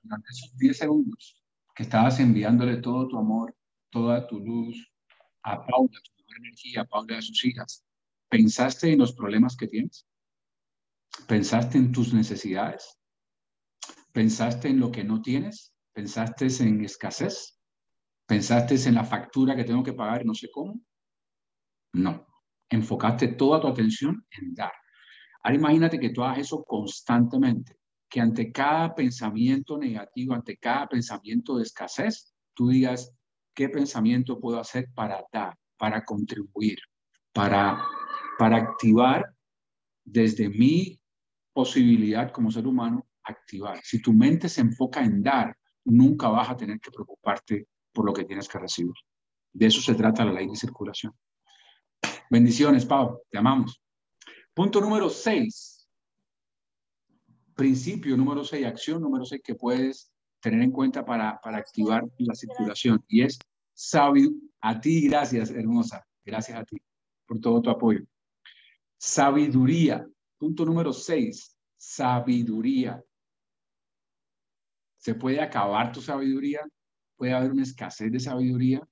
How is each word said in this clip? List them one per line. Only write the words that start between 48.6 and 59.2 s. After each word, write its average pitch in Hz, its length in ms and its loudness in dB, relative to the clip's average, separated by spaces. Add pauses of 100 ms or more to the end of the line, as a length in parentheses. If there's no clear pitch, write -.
De 113 140 2
eso 110 160 6
se 117 140 2
trata 110 280 2
la 104 80 2
ley 92 160 -4
de 101 80 -10
circulación. 110 560 -8 (1160)
Bendiciones, 120 560 6
Pau. 139 440 0
Te 101 100 -6
amamos. 131 420 0 (720)
Punto 202 260 2
número 208 300 0
seis. - 800 -4 (1700)
Principio 135 600 0
número 143 300 2
seis, 143 220 -6
acción 151 340 -6
número 131 240 -2